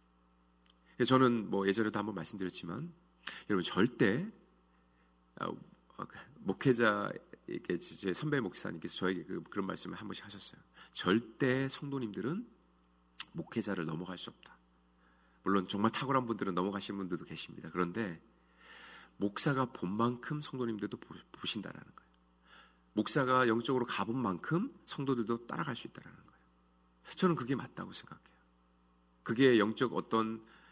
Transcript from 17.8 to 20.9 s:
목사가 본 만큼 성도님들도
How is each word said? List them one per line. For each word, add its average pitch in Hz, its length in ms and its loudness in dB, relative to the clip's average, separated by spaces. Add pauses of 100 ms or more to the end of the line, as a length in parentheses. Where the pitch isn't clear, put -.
목사가 127 500 2
본 - 300 -6
만큼 123 440 0
성도님들도 117 560 -4